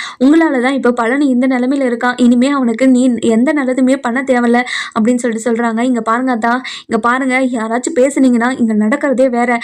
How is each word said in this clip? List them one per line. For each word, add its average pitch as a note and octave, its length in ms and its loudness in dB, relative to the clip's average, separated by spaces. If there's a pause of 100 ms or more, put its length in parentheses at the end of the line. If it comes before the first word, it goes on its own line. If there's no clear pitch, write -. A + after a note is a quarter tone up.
(200)
உங்களால D4 420 4
தான் C4 120 0
இப்போ B3 180 0
பழனி B3 360 0
இந்த B3+ 200 0
நிலைமையில B3+ 520 0
இருக்கான். B3 180 -2
இனிமே B3 320 4
அவனுக்கு B3+ 380 0
நீ B3+ 320 2
எந்த A#3 340 2
நல்லதுமே C4 480 0
பண்ண B3+ 260 -4
தேவையில்ல" A#3+ 340 2 (380)
அப்படின்னு A#3 160 2
சொல்லிட்டு A#3 360 -4
சொல்றாங்க. A3+ 280 -2
"இங்க A#3+ 220 0
பாருங்க A#3+ 340 -2
அத்தா, A#3 160 0 (280)
இங்க A3+ 220 -4
பாருங்க, B3+ 380 0
யாராச்சும் B3 560 -4
பேசுனீங்கன்னா B3+ 640 2
இங்க A3+ 140 0
நடக்கிறதே B3+ 560 0
வேற. A#3+ 340 0